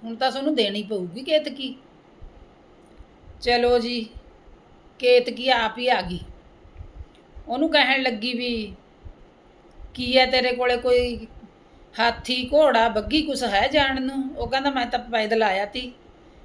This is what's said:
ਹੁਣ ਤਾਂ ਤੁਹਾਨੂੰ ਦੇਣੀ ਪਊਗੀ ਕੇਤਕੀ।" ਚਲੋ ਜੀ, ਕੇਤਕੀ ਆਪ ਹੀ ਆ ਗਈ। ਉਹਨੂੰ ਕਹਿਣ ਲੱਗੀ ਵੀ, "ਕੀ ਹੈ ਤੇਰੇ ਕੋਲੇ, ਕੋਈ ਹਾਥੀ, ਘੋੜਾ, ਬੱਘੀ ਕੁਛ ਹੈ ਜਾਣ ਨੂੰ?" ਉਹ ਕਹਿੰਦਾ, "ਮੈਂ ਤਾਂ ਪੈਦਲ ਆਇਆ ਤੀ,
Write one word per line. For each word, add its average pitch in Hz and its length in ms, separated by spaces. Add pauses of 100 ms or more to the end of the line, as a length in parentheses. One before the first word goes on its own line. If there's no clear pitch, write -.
ਹੁਣ 226 120
ਤਾਂ 254 160
ਤੁਹਾਨੂੰ 277 240
ਦੇਣੀ 208 280
ਪਊਗੀ 190 400
ਕੇਤਕੀ।" 285 520 (1700)
ਚਲੋ 240 380
ਜੀ, 233 300 (920)
ਕੇਤਕੀ 247 500
ਆਪ 233 280
ਹੀ 247 100
ਆ 226 140
ਗਈ। 175 180 (1300)
ਉਹਨੂੰ 277 220
ਕਹਿਣ 269 320
ਲੱਗੀ 247 320
ਵੀ, 233 420 (1160)
"ਕੀ 254 240
ਹੈ 254 80
ਤੇਰੇ 254 260
ਕੋਲੇ, 247 260
ਕੋਈ 247 500 (720)
ਹਾਥੀ, 247 540
ਘੋੜਾ, 247 360
ਬੱਘੀ 214 320
ਕੁਛ 269 220
ਹੈ 208 240
ਜਾਣ 269 340
ਨੂੰ?" 269 360
ਉਹ 240 100
ਕਹਿੰਦਾ, 269 220
"ਮੈਂ 262 160
ਤਾਂ 247 140
ਪੈਦਲ 226 440
ਆਇਆ 196 220
ਤੀ, 247 280 (500)